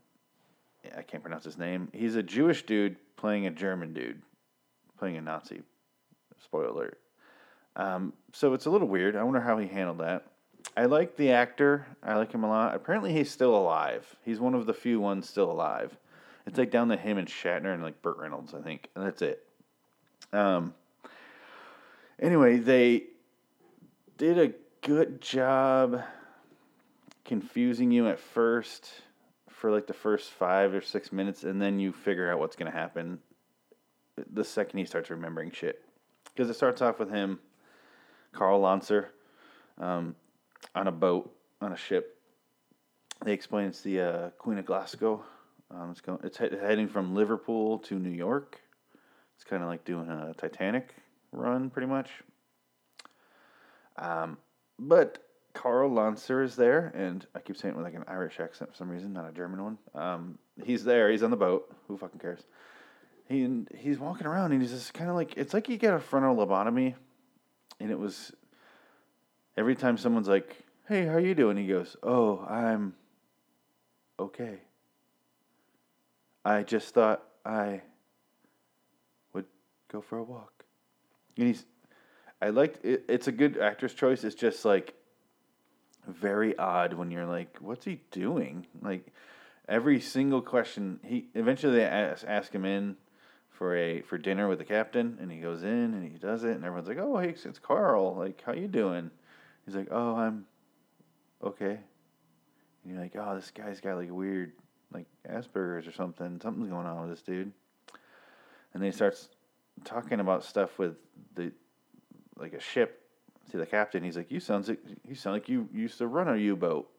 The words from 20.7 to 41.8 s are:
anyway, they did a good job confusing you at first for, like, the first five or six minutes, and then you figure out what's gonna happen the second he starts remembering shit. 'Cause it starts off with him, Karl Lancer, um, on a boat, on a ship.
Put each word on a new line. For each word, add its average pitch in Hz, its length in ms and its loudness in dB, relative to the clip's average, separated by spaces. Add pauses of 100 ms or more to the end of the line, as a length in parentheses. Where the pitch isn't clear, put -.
anyway, 139 380 8
they 120 460 8 (1120)
did 170 220 6
a 135 140 6 (280)
good 147 400 2
job 131 800 4 (1200)
confusing 120 640 2
you 120 160 6
at - 100 2
first - 720 0 (600)
for, - 220 -2
like, 104 160 2
the 101 60 -8
first - 380 -2
five 95 420 4
or 95 80 -2
six - 300 -6
minutes, 95 320 -4
and 95 180 -2
then 101 180 0
you 95 120 0
figure 90 400 -2
out 80 80 0
what's 80 160 -2
gonna 82 160 -6
happen 85 480 -6 (1120)
the 104 120 -2
second 101 360 -4
he 90 60 -4
starts 82 240 -6
remembering 82 420 -8
shit. - 320 -8 (520)
'Cause 123 140 0
it 117 40 -4
starts 123 280 2
off 117 160 2
with 104 120 -4
him, 98 300 -2 (920)
Karl 98 280 4
Lancer, 98 520 2 (680)
um, 87 360 -4 (600)
on 95 120 0
a 92 40 2
boat, 87 440 0 (240)
on 101 140 -6
a 85 40 -8
ship. - 440 -4 (1040)